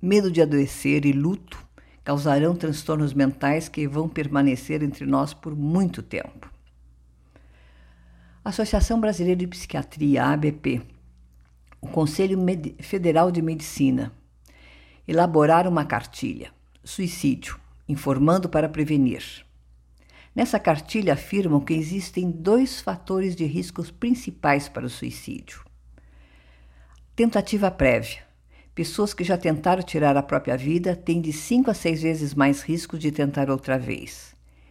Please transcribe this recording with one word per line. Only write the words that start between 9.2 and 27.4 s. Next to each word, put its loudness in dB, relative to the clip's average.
de -4
Psiquiatria, 0
A 2
B 0
P, -2
o -12
Conselho 0
Medi-, -2
Federal 2
de 0
Medicina, 0
elaboraram 6
uma 0
cartilha, -6
Suicídio, -4
Informando 2
para 0
Prevenir. -2
Nessa 0
cartilha 0
afirmam 0
que -2
existem -4
dois 0
fatores -4
de -4
riscos -6
principais -2
para -10
o -6
suicídio. -12
Tentativa 2